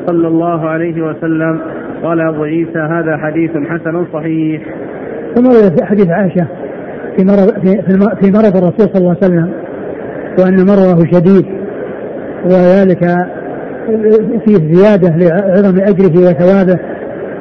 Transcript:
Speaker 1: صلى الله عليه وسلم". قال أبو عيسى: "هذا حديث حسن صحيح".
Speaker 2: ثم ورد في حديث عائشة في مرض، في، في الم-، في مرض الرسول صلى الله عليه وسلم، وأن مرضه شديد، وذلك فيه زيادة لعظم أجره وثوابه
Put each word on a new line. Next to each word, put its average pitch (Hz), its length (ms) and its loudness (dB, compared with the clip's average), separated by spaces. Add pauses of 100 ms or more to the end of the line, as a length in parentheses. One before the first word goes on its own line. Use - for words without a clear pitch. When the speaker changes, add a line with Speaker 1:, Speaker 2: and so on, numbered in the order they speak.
Speaker 1:
صلى 170 220 0
الله 165 400 -2
عليه 165 340 -4
وسلم". 160 560 -4 (440)
قال 165 180 -2
أبو 156 240 -2
عيسى: 160 340 -4
"هذا 160 380 -2
حديث 156 340 -4
حسن 165 600 -6
صحيح". 156 500 -4 (720)
Speaker 2:
ثم 247 120 2
ورد 214 320 4
في 175 60 0
حديث 196 260 2
عائشة 180 360 0 (720)
في 190 80 2
مرض، 202 360 2
في، 190 220 0
في - 60 -4
الم-، 196 340 2
في 196 80 4
مرض 202 260 4
الرسول 180 380 2
صلى - 20 -2
الله 180 260 2
عليه 196 40 4
وسلم، 175 240 0 (880)
وأن 185 280 4
مرضه 185 460 4
شديد، 180 340 4 (960)
وذلك 180 560 4 (1500)
فيه 170 280 2
زيادة 185 420 4
لعظم 185 600 2
أجره 190 400 2
وثوابه 180 600 4 (640)